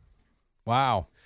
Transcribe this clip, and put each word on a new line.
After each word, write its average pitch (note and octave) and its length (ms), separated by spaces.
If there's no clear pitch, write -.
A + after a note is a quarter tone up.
Wow. A#2+ 420